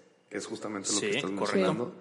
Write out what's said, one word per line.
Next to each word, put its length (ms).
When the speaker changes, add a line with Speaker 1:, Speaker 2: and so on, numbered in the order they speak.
Speaker 1:
que 80
es 80
justamente 460
lo 80
que 120
Speaker 2:
Sí, 60
Speaker 1:
estás 140
Speaker 2:
correcto. 120
Speaker 1:
mencionando. 440